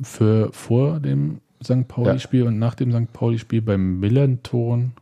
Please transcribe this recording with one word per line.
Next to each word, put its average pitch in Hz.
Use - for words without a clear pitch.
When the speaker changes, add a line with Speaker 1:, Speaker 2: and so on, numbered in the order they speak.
Speaker 1:
für 110
vor 139
dem 139
Sankt 123
Pauli-Spiel 127
Speaker 2:
Ja. 120
Speaker 1:
und 110
nach 117
dem 123
Sankt 117
Pauli-Spiel 113
beim 95
Millanton. 120